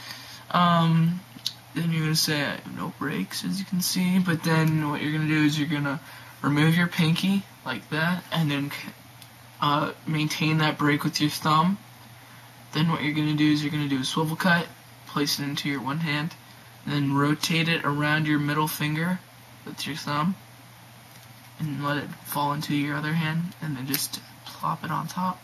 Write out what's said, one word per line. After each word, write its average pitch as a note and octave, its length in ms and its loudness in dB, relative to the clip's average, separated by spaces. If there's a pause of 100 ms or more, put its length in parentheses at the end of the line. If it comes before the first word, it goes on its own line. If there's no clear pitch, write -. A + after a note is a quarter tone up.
(520)
Um, E3+ 720 4 (520)
then E3 180 0
you're D#3+ 100 0
gonna D#3 140 0
say, D3 420 0 (180)
"No F2+ 240 -8
breaks," - 460 -4
as F3+ 140 -2
you G3 60 -6
can F3+ 160 -2
see, F#3 380 2
but F3 240 0
then D#3 460 2
what C#3+ 120 -4
you're D3+ 120 -2
gonna D#3 140 0
do D3+ 160 4
is D3+ 140 4
you're C#3+ 100 0
gonna C#3+ 320 -2 (420)
remove D3 340 4
your F3 120 4
pinky F#3 560 2 (220)
like - 240 -8
that, E3 420 0
and D#3+ 200 2
then, C#3+ 200 -2 (920)
uh, D3 300 2 (140)
maintain D#3 540 2
that D3+ 180 2
break D3 260 2
with D3 160 0
your D3 100 2
thumb. D#3+ 480 2 (960)
Then D#3+ 180 2
what D#3+ 120 -2
you're D3+ 100 0
gonna D3+ 200 2
do D3+ 180 4
is D3 120 2
you're C#3+ 80 -2
gonna D3 160 -2
do C3+ 140 0
a B2+ 40 -2
swivel D#3+ 300 -2
cut, E3+ 320 2 (400)
place C#3+ 320 -2
it C#3+ 40 -2
into C#3+ 260 -4
your C#3 120 -2
one C#3 180 -4
hand, D3+ 360 -2 (480)
and C#3+ 100 -4
then C#3+ 200 0
rotate D3+ 540 2
it E3 160 0
around D3+ 440 0
your D3+ 100 2
middle D3 300 0
finger D#3+ 520 -2 (460)
with - 220 -10
your C#3 80 -6
thumb, D3+ 400 -2 (1200)
and C#3+ 260 -4
let C#3+ 140 0
it - 120 -6 (160)
fall C#3+ 280 0
into D3 220 -2
your D3 200 0
other D3+ 180 -2
hand, E3 480 -2
and D3+ 140 -6
then C3 120 -8
just - 320 -4 (260)
plop - 380 -6
it E3 80 -4
on D#3 160 -4
top. F#3 360 -4